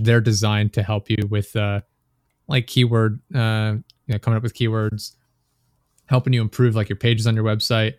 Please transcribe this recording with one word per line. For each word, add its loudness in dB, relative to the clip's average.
they're 4
designed 0
to -2
help -4
you 0
with, -4
uh, -2
like, -2
keyword, 0
uh, 0
you -4
know, -2
coming 0
up -2
with -4
keywords, -4
helping 2
you 2
improve, 0
like, -2
your -6
pages 0
on 2
your 0
website, 0